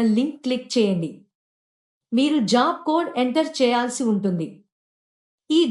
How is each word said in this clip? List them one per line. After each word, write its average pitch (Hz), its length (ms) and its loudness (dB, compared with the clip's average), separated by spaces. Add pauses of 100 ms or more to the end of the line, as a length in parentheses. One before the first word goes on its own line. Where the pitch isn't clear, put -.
(180)
లింక్ 294 200 -2 (100)
క్లిక్ 254 280 -4
చేయండి. 180 360 0 (1040)
మీరు 294 220 2 (140)
జాబ్ 285 240 2 (100)
కోడ్ 320 220 0 (140)
ఎంటర్ 302 340 0
చేయాల్సి 240 540 0
ఉంటుంది. 180 360 -2 (1080)
ఈ - 20 6 (120)